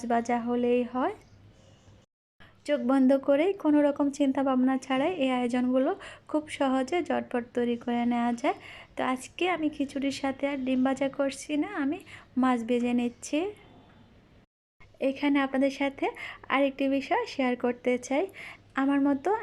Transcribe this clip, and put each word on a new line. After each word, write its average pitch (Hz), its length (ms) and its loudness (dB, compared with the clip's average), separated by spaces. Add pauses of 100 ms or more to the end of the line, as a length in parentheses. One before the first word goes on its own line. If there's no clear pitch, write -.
ভাজা 233 320 0
হলেই 240 420 2 (120)
হয়। 302 220 -2 (1500)
চোখ 294 140 0 (120)
বন্ধ 269 180 6 (180)
করেই 294 260 4
কোনো 294 280 4
রকম 285 300 2
চিন্তা 277 320 0
ভাবনা 262 340 2
ছাড়াই 269 400 0
এই 262 140 0
আয়োজনগুলো 247 600 0 (360)
খুব 302 220 -2
সহজে 262 540 0
ঝটপট 240 400 -4 (100)
তৈরি 240 240 0
করে 240 280 -2
নেওয়া 240 280 0
যায়। 294 240 -2 (360)
তো - 100 -6
আজকে 254 460 -4
আমি 320 200 0
খিচুড়ির 277 520 -4
সাথে 269 260 -4
আর 285 160 -4
ডিম 254 200 0
ভাজা 269 260 0
করছি 277 480 -4
না, 339 120 0 (140)
আমি 311 160 -2 (380)
মাছ 254 260 4
ভেজে 240 300 0
নিচ্ছি। 240 460 -2 (1600)
এখানে 285 440 2
আপনাদের 269 340 2
সাথে 277 260 -2 (440)
আরেকটি 269 400 2
বিষয় 277 380 0
শেয়ার 254 280 0
করতে 247 420 -2
চাই। 269 260 -2 (520)
আমার 277 260 2
মতো 277 280 2 (140)